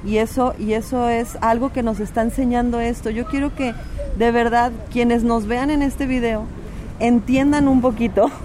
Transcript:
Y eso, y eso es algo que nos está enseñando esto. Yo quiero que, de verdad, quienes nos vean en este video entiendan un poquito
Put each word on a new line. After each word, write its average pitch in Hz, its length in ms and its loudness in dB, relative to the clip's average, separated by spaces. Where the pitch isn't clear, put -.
Y 214 140 0
eso, 247 400 0
y 214 160 -2
eso 240 340 -2
es 233 320 -2
algo 233 320 0
que 254 100 -2
nos 220 180 -2
está 208 220 -2
enseñando 240 580 0
esto. 233 300 -4
Yo 233 160 -4
quiero 277 300 -2
que, 254 180 -4
de 233 140 4
verdad, 240 400 2
quienes 240 320 2
nos 233 220 2
vean 247 240 0
en 285 120 2
este 277 240 -2
video 233 380 0
entiendan 262 640 4
un 262 140 6
poquito 226 500 2